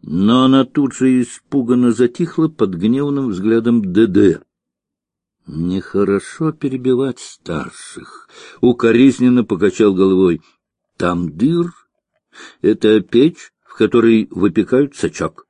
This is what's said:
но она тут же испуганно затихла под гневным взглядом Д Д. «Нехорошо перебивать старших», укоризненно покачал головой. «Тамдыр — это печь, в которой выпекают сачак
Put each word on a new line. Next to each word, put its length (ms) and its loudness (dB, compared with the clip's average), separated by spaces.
но 420 0
она 200 4
тут 300 -4
же 280 0
испуганно 680 -2
затихла 560 -2
под 260 -2
гневным 540 -2
взглядом 640 -2
Д 140 4
Д. 340 2
«Нехорошо 1040 -4
перебивать 680 -4
старших», 1080 -14
укоризненно 840 2
покачал 500 0
головой. 460 2
«Тамдыр — 760 -4
это 380 2
печь, 520 -2
в 120 -20
которой 540 2
выпекают 680 -2
сачак 540 -8